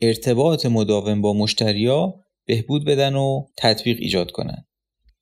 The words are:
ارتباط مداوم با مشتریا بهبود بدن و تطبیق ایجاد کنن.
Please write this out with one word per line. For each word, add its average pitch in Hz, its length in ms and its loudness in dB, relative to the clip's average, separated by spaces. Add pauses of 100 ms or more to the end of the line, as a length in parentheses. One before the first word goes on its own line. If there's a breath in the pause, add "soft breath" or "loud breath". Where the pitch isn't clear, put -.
ارتباط 127 640 2
مداوم 104 560 0
با 104 120 2
مشتریا 110 800 0 (340)
بهبود 127 380 -2
بدن 139 300 2
و 135 300 -2 (120)
تطبیق 113 420 0
ایجاد 90 320 -2
کنن. - 340 -8 (560)